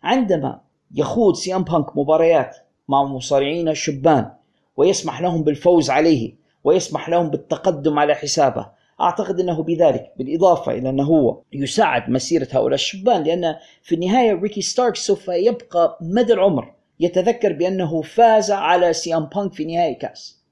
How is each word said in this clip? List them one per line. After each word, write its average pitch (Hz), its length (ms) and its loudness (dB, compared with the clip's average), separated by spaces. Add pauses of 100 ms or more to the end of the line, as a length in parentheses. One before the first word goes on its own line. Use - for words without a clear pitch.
عندما 185 580 -2 (340)
يخوض 196 400 2
سي 185 200 -6
إم 190 80 -2
بانك 151 340 -2
مباريات 156 600 2 (300)
مع 139 160 2
مصارعين 139 680 -2
شبان 147 580 0 (460)
ويسمح 165 440 0
لهم 170 220 -2
بالفوز 151 460 2
عليه 143 460 0 (280)
ويسمح 160 460 0
لهم 170 200 0
بالتقدم 151 680 -2
على 147 160 2
حسابه، - 600 -2 (240)
أعتقد 180 380 -2
أنه 170 240 -2
بذلك، 156 540 0
بالإضافة 160 540 0
إلى 127 180 -4
أنه 135 140 0
هو 143 380 2 (120)
يساعد 139 560 0
مسيرة 131 420 -2
هؤلاء 127 220 0
الشبان، 190 500 -2
لأن 165 320 -2 (280)
في 175 120 -12
النهاية 208 380 2
ريكي 202 280 -6
ستارك 240 340 -2
سوف - 320 -4
يبقى 175 720 0
مدى 208 320 0
العمر 180 400 0 (260)
يتذكر 185 540 0
بأنه 170 480 -2
فاز 214 500 4
على 175 420 2
سي 165 220 -4
إم 156 100 -2
بانك 196 280 -6
في 156 120 -6
نهاية 165 320 -2
كاس. - 540 -14